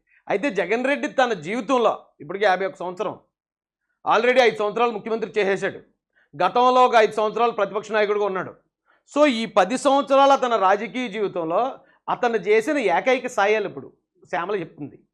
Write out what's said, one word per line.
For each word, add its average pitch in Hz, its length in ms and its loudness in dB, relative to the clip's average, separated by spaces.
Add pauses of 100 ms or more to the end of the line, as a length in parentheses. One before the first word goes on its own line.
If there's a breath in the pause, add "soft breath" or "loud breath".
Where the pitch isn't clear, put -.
(280)
అయితే 190 220 -2
జగన్ 202 360 -2
రెడ్డి 269 220 -2
తన 240 240 0
జీవితంలో 208 720 -2 (160)
ఇప్పటికీ 185 240 -6
యాభై 190 220 2
ఒక్క 185 120 -10
సంవత్సరం, 180 400 -8 (1000)
already 247 240 4
ఐదు 233 160 4
సంవత్సరాలు 214 340 0
ముఖ్యమంత్రి 220 480 -8
చేసేశాడు, 190 400 -2 (580)
గతంలో 247 480 4
ఒక 226 100 2
ఐదు 214 180 6
సంవత్సరాలు 214 400 0
ప్రతిపక్ష 202 400 -4
నాయకుడిగా 208 320 0
ఉన్నాడు. 180 300 -6 (600)
So 294 100 6
ఈ 226 200 0
పది 202 320 2
సంవత్సరాల 277 560 4
తన 247 220 0
రాజకీయ 202 520 0
జీవితంలో 190 720 -4 (300)
అతను 233 280 -2
చేసిన 220 420 0
ఏకైక 226 480 0
సాయాలు 208 420 0
ఇప్పుడు 135 240 -16 (380)
శ్యామల 185 300 -4
చెప్తుంది. 139 380 -14 (160)